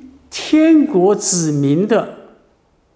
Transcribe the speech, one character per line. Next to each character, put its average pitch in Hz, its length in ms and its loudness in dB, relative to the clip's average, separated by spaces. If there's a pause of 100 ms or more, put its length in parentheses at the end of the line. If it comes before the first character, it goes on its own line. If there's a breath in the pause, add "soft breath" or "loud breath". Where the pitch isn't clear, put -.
(300)
天 311 560 2
国 196 280 0
子 175 360 -4
民 147 380 0
的 - 260 -2 (800)